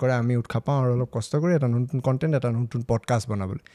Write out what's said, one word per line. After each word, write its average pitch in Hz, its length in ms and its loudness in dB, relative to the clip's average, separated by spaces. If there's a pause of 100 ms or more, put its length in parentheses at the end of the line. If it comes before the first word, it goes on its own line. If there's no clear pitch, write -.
কৰে, 131 120 2
আমি 120 240 2
উৎসাহ 117 260 -2
পাওঁ 139 200 0
আৰু 123 100 2
অলপ 120 200 0
কষ্ট 117 240 -4
কৰি 165 180 2
এটা 139 140 2
নতুন 123 320 0
content, 135 360 0
এটা 123 140 0
নতুন 117 380 -2
podcast 117 420 0
বনাবলৈ। 101 280 -4 (160)